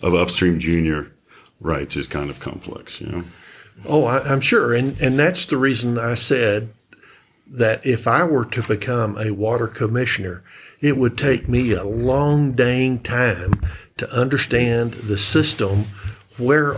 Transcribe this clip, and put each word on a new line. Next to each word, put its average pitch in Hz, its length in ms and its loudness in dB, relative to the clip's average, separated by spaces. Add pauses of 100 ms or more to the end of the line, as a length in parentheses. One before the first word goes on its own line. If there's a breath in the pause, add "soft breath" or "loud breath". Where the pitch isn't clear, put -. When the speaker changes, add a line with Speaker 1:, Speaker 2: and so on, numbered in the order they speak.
Speaker 1:
of 90 140 2
upstream 87 420 2
junior 78 540 0 (480 soft breath)
rights 71 360 -4
is 69 120 -4
kind 71 240 -6
of 67 80 -16
complex, - 600 -14
you - 100 -10
know? 85 140 -6 (600 loud breath)
Speaker 2:
Oh, 147 200 2
I, 127 220 0
I'm 135 140 0
sure. 123 320 2
And, 131 260 -2
and 131 200 2
that's 175 260 2
the 143 120 0
reason 120 420 0
I 117 160 -2
said 113 540 0 (840 soft breath)
that 113 340 0
if 120 220 0
I 127 160 4
were 147 220 2
to 117 180 -4
become 110 560 -2
a 107 160 -2
water 110 320 0
commissioner, 110 760 -2 (380 loud breath)
it 143 160 4
would 120 180 2
take 135 320 0
me 120 260 2
a 90 100 -2
long 135 720 2
dang 127 480 2
time 110 600 0 (360 loud breath)
to - 140 -8
understand 120 840 0
the 104 240 -2
system, 104 640 0 (520 loud breath)
where 143 400 2